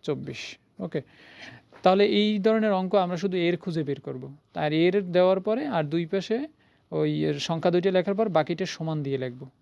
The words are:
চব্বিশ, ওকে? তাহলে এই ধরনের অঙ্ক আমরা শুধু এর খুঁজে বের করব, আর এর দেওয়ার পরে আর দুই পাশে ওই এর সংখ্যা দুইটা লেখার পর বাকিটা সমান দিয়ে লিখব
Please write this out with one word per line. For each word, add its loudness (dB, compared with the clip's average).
চব্বিশ, -6
ওকে? -4
তাহলে 6
এই 4
ধরনের 2
অঙ্ক -2
আমরা -4
শুধু -2
এর 2
খুঁজে -4
বের -4
করব, -10
আর 0
এর 4
দেওয়ার 6
পরে 0
আর 0
দুই 0
পাশে -2
ওই 2
এর 0
সংখ্যা 2
দুইটা 2
লেখার 0
পর 0
বাকিটা 0
সমান -4
দিয়ে -2
লিখব -8